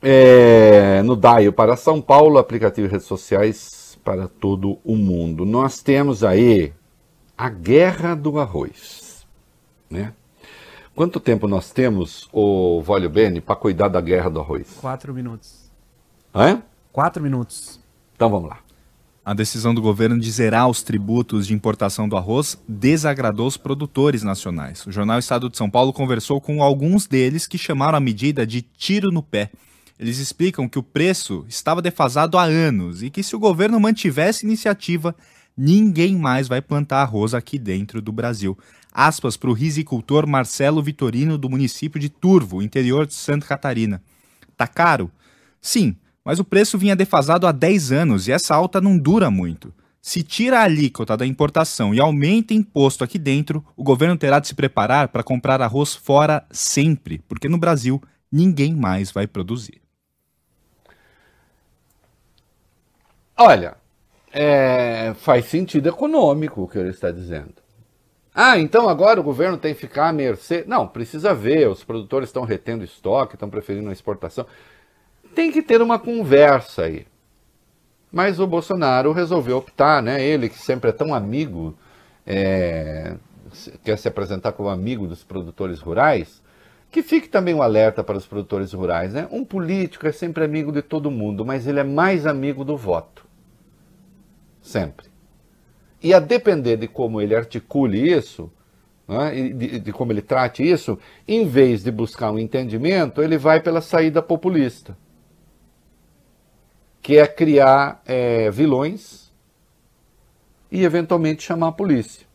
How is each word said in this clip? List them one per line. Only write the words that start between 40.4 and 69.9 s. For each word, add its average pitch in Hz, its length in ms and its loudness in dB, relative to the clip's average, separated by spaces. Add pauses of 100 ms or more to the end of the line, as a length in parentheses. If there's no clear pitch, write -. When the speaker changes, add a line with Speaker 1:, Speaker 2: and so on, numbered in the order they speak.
Speaker 3:
Vitorino, 143 560 -2
do 135 120 -6
município 139 500 -4
de 147 80 -6
Turvo, 131 540 2
interior 131 440 0
de 147 80 -14
Santa 147 320 -6
Catarina. 113 560 -4 (540)
"Tá 120 120 0
caro? 147 440 0 (500)
Sim, 143 340 0 (300)
mas 165 140 -2
o 196 40 -2
preço 202 340 0
vinha 190 180 2
defasado 175 500 2
há 170 60 4
dez 151 400 0
anos 127 360 0
e 120 40 0
essa 160 240 0
alta 180 260 0
não 190 160 4
dura 165 320 2
muito. 90 420 -4 (300)
Se - 220 -6
tira 240 360 0
a 220 40 6
alíquota 147 520 0
da 123 120 -4
importação 131 680 -2
e 117 60 2
aumenta 156 540 2
imposto 143 500 2
aqui 147 160 -6
dentro, 147 440 -2 (120)
o 123 80 -12
governo 147 340 2
terá 143 220 2
de 143 80 -6
se 131 80 -12
preparar 131 540 0
para 117 140 -6
comprar 131 380 -2
arroz 131 320 -2
fora 147 560 0
sempre, 139 800 -2
porque 117 200 -10
no 170 100 -2
Brasil 139 440 0 (300)
ninguém 160 440 2
mais 95 360 -2
vai 101 160 -4
produzir." 104 520 -10 (3500)
Speaker 1:
Olha, 127 380 6 (580)
é, 127 840 0
faz 127 260 2
sentido 160 420 -2
econômico 160 760 0
o 90 40 -8
que - 120 -8
ele 92 100 -6
está 92 220 -8
dizendo. 85 420 -12 (800)
"Ah, 233 260 2
então 214 300 2
agora 185 300 4
o 160 40 -4
governo 147 340 -2
tem 156 160 -6
que - 60 -12
ficar 156 300 -2